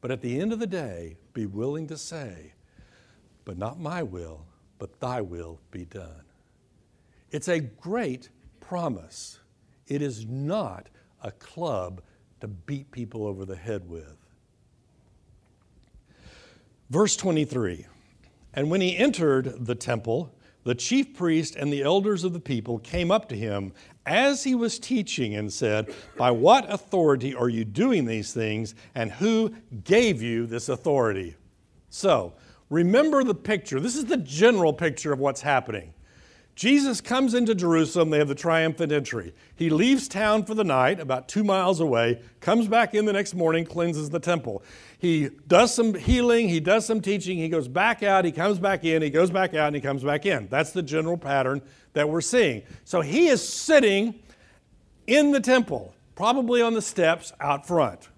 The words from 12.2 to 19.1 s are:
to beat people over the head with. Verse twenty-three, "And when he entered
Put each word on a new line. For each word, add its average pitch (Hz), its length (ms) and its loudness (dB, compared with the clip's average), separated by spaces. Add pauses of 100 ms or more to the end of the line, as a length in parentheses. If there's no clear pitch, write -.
to 107 60 -12
beat 135 440 -12
people 113 340 -10
over 98 200 -8
the 95 100 -12
head 92 320 -10
with. 78 300 -16 (2750)
Verse 185 260 2
twenty-three, 127 720 -2 (680)
"And 143 160 -2
when 190 120 0
he 180 160 0
entered 135 680 0